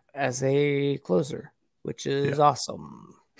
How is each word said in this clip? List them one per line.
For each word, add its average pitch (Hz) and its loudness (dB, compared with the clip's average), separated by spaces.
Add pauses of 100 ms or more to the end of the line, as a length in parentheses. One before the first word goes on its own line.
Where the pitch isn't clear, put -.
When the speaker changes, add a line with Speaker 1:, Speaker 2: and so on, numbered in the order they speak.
(140)
Speaker 1:
as 135 -2
a 143 2
closer, 160 -2 (300)
which - -8
is 139 0
Speaker 2:
Yeah. 151 6
Speaker 1:
awesome. - -2 (240)